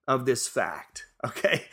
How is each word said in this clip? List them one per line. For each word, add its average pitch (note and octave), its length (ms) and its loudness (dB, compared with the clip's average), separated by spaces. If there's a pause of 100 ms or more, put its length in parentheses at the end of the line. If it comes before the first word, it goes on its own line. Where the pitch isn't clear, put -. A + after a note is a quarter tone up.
of C3 180 2
this B2 220 2
fact. - 640 -6
<laughs> - 120 -20
Okay? - 500 0